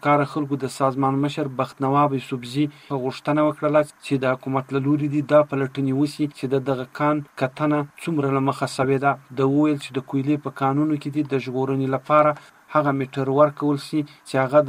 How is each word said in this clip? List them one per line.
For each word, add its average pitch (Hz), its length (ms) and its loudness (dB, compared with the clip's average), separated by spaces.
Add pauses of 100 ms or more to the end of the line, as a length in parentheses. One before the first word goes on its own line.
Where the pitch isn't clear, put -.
کاره 147 280 4
خلکو 143 300 -2
د 127 140 -6
سازمان 135 380 0 (100)
مشر 147 220 -4 (120)
بخت 135 240 -4
نواب 139 320 2
یوسفزي 127 500 -4 (380)
غوښتنه 147 400 -2
وکړله 151 380 2 (240)
چې - 80 -2 (100)
د - 100 0
حکومت 131 400 -4
له 139 120 0
لوري 147 280 2
دې 151 80 0 (120)
دا 151 60 8 (100)
پلټنې 135 500 -2
وسي 147 260 0 (120)
چې - 160 -6
د - 20 4 (140)
دغه 127 160 -2 (140)
کان 151 240 2 (160)
کتنه 147 400 0 (240)
څومره 147 320 0
له 135 140 2
مخه 135 180 -2 (100)
سوې 135 280 2
ده. 139 60 4 (260)
ده 135 140 2
وویل 151 320 2
چې - 140 -14
د - 20 0 (100)
کویلې 139 360 0
په 139 40 -6 (120)
کانونو 147 400 2
کې 147 140 -8
دې 151 160 0
د - 20 2 (120)
ژغورنې 131 500 -2
لپاره 151 360 4 (420)
هغه 147 260 2
میټر 135 280 -4 (120)
ورکول 147 380 2 (100)
سي 156 120 -2 (280)
چې - 160 -6
هغه 139 260 4